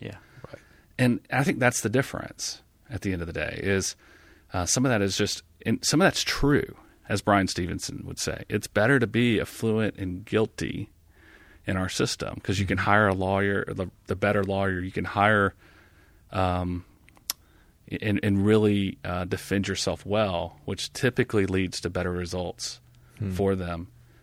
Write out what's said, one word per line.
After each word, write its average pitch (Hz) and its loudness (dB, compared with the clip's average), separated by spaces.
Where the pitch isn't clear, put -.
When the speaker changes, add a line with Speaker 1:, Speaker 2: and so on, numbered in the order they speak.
Speaker 1:
Yeah. - -10
Speaker 2:
Right. - -18
Speaker 3:
And 123 4
I 135 2
think 160 0
that's 123 2
the 110 0
difference - -4
at 101 -8
the 98 -2
end 87 -4
of 82 -6
the 85 -8
day 78 -4
is, 98 0
uh, 90 0
some 127 2
of 135 4
that 107 4
is 98 2
just, - 0
and - 0
some 151 4
of 190 8
that's - 2
true, - 2
as 104 -2
Brian 101 4
Stevenson 85 -6
would 87 -12
say. - -6
It's 104 -2
better 120 4
to 117 2
be 113 2
affluent 110 -2
and 92 -6
guilty - -2
in 98 -2
our 92 -2
system - -4
'cause 95 -2
you 98 0
can 95 0
Speaker 2:
Mm-hmm. 95 -2
Speaker 3:
hire 104 6
a 95 4
lawyer, 98 0
the, 92 -6
the 98 -2
better 104 2
lawyer. 98 0
You 92 -6
can 95 -4
hire, 101 4
um, 90 -2
and, 104 0
and 98 2
really, 104 4
uh, 90 -4
defend 95 -2
yourself 90 -4
well, 95 -2
which - -8
typically 113 0
leads 92 -2
to 87 -4
better 90 -4
results 87 -8
Speaker 2:
Hmm. 101 -4
Speaker 3:
for 98 2
them 87 -6